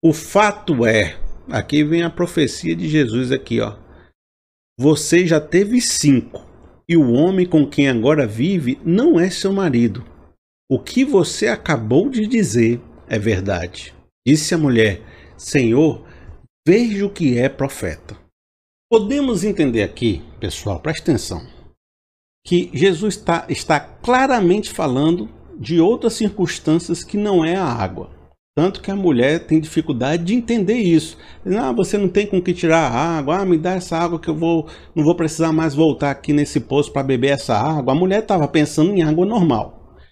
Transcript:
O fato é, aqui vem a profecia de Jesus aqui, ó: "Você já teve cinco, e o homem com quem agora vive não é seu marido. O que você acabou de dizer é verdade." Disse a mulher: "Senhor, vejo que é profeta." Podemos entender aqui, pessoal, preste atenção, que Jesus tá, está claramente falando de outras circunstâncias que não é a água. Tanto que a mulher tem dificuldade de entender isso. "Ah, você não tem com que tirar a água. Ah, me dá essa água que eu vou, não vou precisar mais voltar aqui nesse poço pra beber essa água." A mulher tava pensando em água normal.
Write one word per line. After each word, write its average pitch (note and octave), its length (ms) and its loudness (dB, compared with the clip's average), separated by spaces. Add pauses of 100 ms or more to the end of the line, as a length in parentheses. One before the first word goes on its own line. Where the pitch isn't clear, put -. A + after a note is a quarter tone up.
O E3 120 4
fato G3 720 0
é, G#2+ 320 2 (320)
aqui C#3+ 340 -2
vem E3 200 0
a E3 60 -4
profecia E3 640 -4
de E3 140 -4
Jesus C3 460 0
aqui, A2+ 260 -4
ó: A2 160 -4 (1040)
"Você D#3 480 2
já D#3+ 140 2
teve G#3 400 2
cinco, - 720 0 (360)
e E3+ 80 4
o B2+ 160 4
homem F3+ 320 2
com D#3+ 200 2
quem C#3+ 220 0
agora C3 400 2
vive C3 560 -2
não G#3+ 340 4
é F3+ 120 2
seu F#3+ 240 -4
marido. B2 500 0 (680)
O C3 80 0
que - 280 0
você G#3+ 420 0
acabou D3 640 0
de A3 180 -2
dizer A#2+ 540 2 (260)
é A2 100 -4
verdade." F#2+ 760 -4 (340)
Disse D#3 260 2
a E3+ 40 0
mulher: A2+ 440 2 (360)
"Senhor, C3 680 0 (640)
vejo G3+ 420 2
que C#3+ 280 0
é B2+ 100 0
profeta." - 680 -8 (720)
Podemos A3+ 520 0
entender C#3+ 380 0
aqui, G2 400 -2 (180)
pessoal, F#2+ 420 -6
preste D#3 220 -6
atenção, B2 380 -2 (1040)
que F3 280 0
Jesus F#3 420 0
tá, E3+ 320 -2
está D#3 320 -2
claramente A#3 880 0
falando D#3+ 600 0 (280)
de D3+ 220 -2
outras A3+ 340 2
circunstâncias F3 880 -2
que - 120 -10
não G3+ 300 2
é E3+ 100 0
a F#3+ 100 -2
água. G2 460 -6 (440)
Tanto F#3 260 0
que G3 100 -8
a G3 40 -4
mulher D#3 520 0
tem D#3+ 120 2
dificuldade D#3 640 -4
de F#3+ 120 -2
entender A#3 420 0
isso. E3+ 400 2 (260)
"Ah, A#3 280 -2
você G#3 260 0
não G3+ 100 0
tem G#3 200 0
com F#3+ 120 0
que F3+ 140 -2
tirar D#3+ 380 2
a D#3+ 260 -2
água. D3+ 220 -2
Ah, G3 60 -2
me F3+ 120 2
dá F3 140 -2
essa F3+ 260 -4
água E3+ 220 -2
que - 80 -8
eu D#3+ 80 -2
vou, E3 320 0 (280)
não D#3 80 0
vou E3 120 4
precisar D#3+ 360 -2
mais D#3+ 220 0
voltar C#3+ 380 2
aqui D3 220 -4
nesse D3 260 0
poço C#3 340 -2
pra C#3+ 80 -2
beber C3 300 0
essa C3+ 240 -2
água." C3 380 0
A C#3+ 40 2
mulher F#3+ 260 2
tava F3+ 240 0
pensando D#3 440 2
em G3 100 2
água D#3+ 240 2
normal. E3 720 -2 (140)